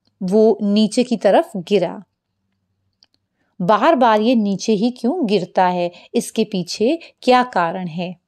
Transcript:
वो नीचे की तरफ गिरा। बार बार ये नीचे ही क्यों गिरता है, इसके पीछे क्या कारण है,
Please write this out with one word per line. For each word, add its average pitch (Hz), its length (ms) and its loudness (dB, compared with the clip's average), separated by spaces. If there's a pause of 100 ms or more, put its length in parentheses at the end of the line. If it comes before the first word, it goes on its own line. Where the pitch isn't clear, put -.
(240)
वो 214 380 4
नीचे 214 420 0
की 240 140 -2
तरफ 220 380 2
गिरा। 180 480 -2 (1600)
बार 226 340 2
बार 226 260 2
ये 240 140 2
नीचे 202 380 0
ही 214 180 0
क्यों 254 360 -4
गिरता 185 400 0
है, 175 240 -2 (220)
इसके 220 300 -4
पीछे 214 560 -4 (220)
क्या 247 220 2
कारण 185 440 -4
है, 175 280 -10 (120)